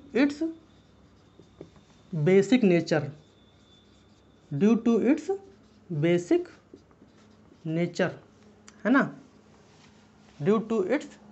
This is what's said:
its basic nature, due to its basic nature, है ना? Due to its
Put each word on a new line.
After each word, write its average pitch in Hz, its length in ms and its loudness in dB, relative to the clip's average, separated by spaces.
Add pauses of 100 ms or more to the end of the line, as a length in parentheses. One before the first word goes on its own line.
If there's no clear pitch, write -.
(160)
its 285 260 0 (1700)
basic 196 500 2
nature, 170 400 2 (1500)
due 202 280 2
to 233 160 2 (120)
its 302 220 0 (600)
basic 175 580 0 (1200)
nature, 170 440 -4 (760)
है 214 60 2
ना? 262 120 4 (1400)
Due 196 240 2
to 220 260 -4
its - 280 -4 (140)